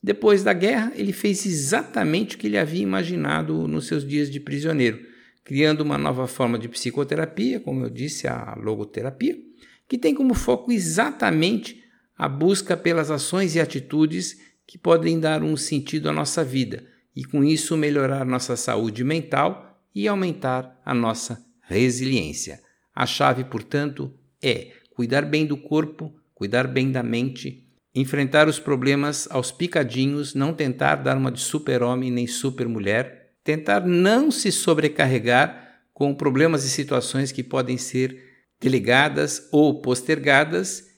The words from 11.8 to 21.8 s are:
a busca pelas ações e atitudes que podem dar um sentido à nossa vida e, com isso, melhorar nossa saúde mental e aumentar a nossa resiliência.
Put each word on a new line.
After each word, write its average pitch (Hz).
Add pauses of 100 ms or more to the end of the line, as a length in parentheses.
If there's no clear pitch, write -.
a 151
busca 170
pelas 165
ações 165
e 170
atitudes 156 (260)
que -
podem 165
dar 156
um 156
sentido 151
à -
nossa 151
vida 127 (320)
e, 135
com 143
isso, 156
melhorar 139
nossa 127
saúde 113
mental 156 (140)
e 202
aumentar 143
a 131
nossa 117 (160)
resiliência. 117 (360)